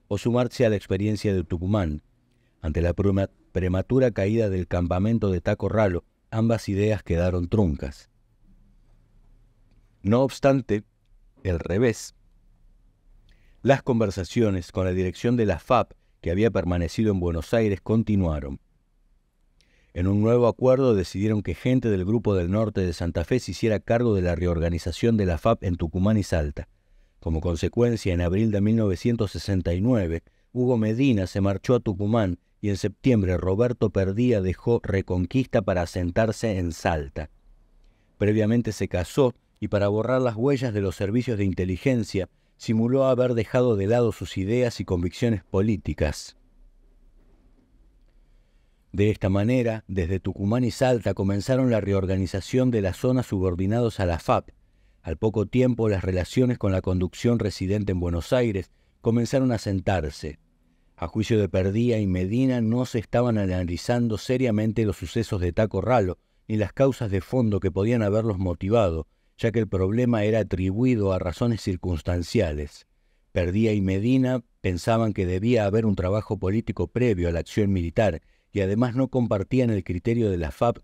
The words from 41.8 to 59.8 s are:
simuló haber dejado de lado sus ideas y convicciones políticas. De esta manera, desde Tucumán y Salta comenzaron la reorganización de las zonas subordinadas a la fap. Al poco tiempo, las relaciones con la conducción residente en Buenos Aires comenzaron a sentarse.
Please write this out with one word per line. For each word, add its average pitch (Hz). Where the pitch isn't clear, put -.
simuló 120
haber 123
dejado 120
de 98
lado 117
sus -
ideas 117
y 101
convicciones 92
políticas. -
De 104
esta 101
manera, 110
desde 92
Tucumán 104
y 117
Salta 120
comenzaron 104
la 110
reorganización 95
de 113
las 92
zonas 127
subordinadas 95
a 95
la 85
fap. 110
Al 82
poco 107
tiempo, 123
las 95
relaciones 95
con 101
la 92
conducción 92
residente 101
en 90
Buenos 85
Aires 117
comenzaron 120
a 113
sentarse. 87